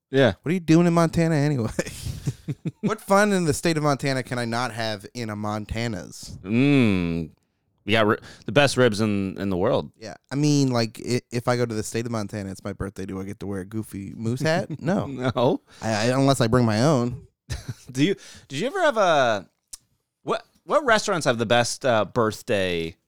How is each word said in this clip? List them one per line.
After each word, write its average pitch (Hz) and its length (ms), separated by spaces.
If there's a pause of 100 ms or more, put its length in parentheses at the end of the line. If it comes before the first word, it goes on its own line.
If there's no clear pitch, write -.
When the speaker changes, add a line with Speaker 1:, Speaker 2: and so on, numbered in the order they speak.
(100)
Speaker 1:
Yeah. 131 220 (100)
Speaker 2:
What 139 80
are 180 40
you 190 60
doing 165 280
in 170 60
Montana 165 420
anyway? 139 400
<laughs> - 20 (1000)
What 214 200
fun 202 320
in 180 120
the 147 100
state 165 220
of 151 80
Montana 139 400
can 123 140
I 120 60
not 117 280
have 107 420
in 117 160
a 104 60
Montana's? 104 1040
Speaker 1:
Mm. 98 880 (540)
We 101 80
got 110 140
ri-, 110 120 (280)
the 110 60
best 139 240
ribs 117 240
in, 101 380
in 98 100
the 92 80
world. 90 420
Speaker 2:
Yeah. 107 160 (160)
I 131 40
mean, 143 380
like, 117 360
i-, 123 120 (100)
if 120 160
I 123 100
go 123 80
to 117 100
the 107 100
state 113 200
of 120 80
Montana, 104 380
it's - 140
my 101 80
birthday. 95 340
Do 95 140
I 95 40
get 98 160
to 92 60
wear 98 140
a 90 40
goofy 101 520
moose 113 240
hat? 165 340
Speaker 1:
<laughs> - 60
Speaker 2:
No. 185 260
Speaker 1:
No. 131 540 (200)
Speaker 2:
I, 110 100
I, 107 160
unless 135 340
I 117 80
bring 123 180
my 107 160
own. 127 440 (300)
Speaker 1:
<laughs> - 360
Do 135 120
you, 196 120 (320)
did 135 100
you 202 80
ever 381 160
have 285 140
a, 135 520 (760)
what, - 200 (200)
what 285 200
restaurants 208 420
have 120 120
the 117 80
best, 120 400
uh, 113 180
birthday? 92 920 (120)